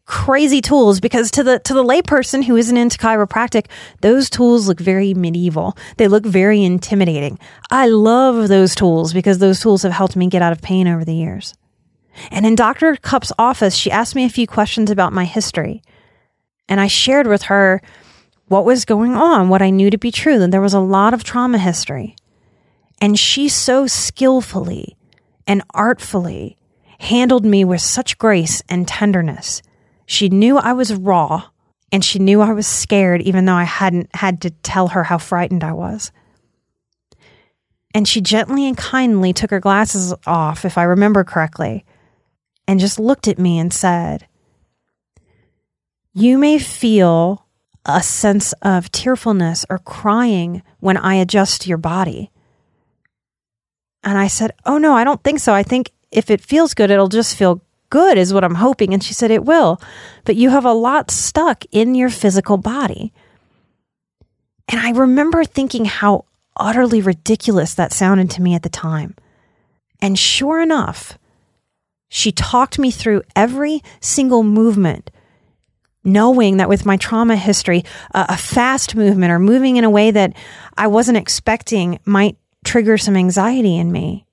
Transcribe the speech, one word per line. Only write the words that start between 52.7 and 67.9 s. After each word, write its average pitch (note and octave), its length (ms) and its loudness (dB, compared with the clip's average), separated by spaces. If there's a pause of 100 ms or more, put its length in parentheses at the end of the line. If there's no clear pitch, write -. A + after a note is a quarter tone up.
and G3 140 -2
I G3 80 2
said, - 260 -4 (140)
"Oh, C#4+ 120 0
no, D4+ 160 4
I A#3 100 2
don't C#4 180 -2
think D4 180 -2
so. G#3+ 140 2
I G3+ 80 2
think B3 280 -4 (200)
if - 200 0
it G#3+ 100 2
feels D#4 340 0
good, G3+ 160 2
it'll G3 180 4
just A3 280 -2
feel F3+ 260 2 (280)
good D#4+ 280 4
is F3+ 160 2
what F#3+ 100 2
I'm E3+ 120 0
hoping." G#3 360 0
And G3 100 0
she - 120 -10
said, A3+ 160 0
"It A3 140 0
will, B3+ 360 2 (440)
but - 120 0
you B3 140 4
have C4+ 140 2
a B3 80 2
lot B3 380 0
stuck - 600 -2
in A3+ 240 0
your B3+ 160 0
physical G3 460 0
body." A3 560 -6 (1600)
And A3+ 120 -4
I A#3 100 -2
remember C#4 540 2
thinking C4+ 400 -4
how G3+ 400 0 (320)
utterly A3+ 440 0
ridiculous F#3 720 0
that - 180 -2